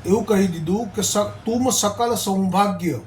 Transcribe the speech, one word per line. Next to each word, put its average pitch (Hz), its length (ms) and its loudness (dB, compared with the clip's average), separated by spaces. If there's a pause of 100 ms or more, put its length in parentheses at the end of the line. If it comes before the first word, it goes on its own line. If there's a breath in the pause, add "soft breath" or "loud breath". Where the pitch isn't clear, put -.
એવું 214 180 4
કહી 202 220 4
દીધું 175 400 -2
કે 196 160 -4
"સ-, - 160 0
તુમ 226 520 0
સકલ 233 440 0
સૌભાગ્ય 185 920 0